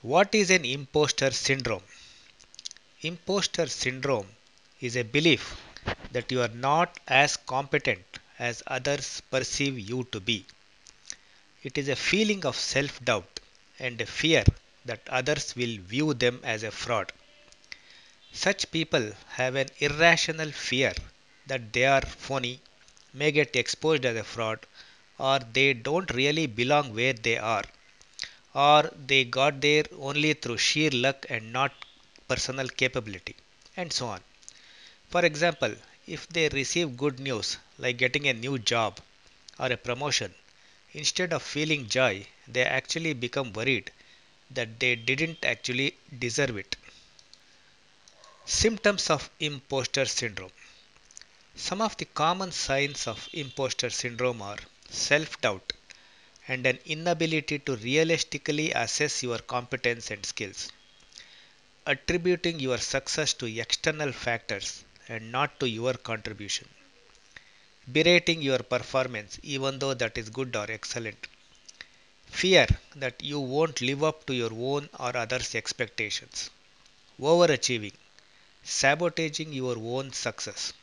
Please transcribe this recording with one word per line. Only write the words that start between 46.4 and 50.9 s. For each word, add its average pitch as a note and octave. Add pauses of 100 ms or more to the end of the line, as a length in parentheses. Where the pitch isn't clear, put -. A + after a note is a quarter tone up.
it. - (1700)
Symptoms G#3
of D3 (100)
imposter C#3
syndrome. G2 (1000)